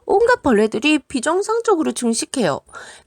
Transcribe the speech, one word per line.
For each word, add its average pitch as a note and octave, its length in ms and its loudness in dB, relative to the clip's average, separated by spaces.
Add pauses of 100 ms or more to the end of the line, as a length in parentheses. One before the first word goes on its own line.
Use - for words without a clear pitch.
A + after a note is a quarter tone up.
온갖 A#4+ 360 2
벌레들이 A3+ 580 2
비정상적으로 F4 920 -2
증식해요. A3+ 640 -2 (480)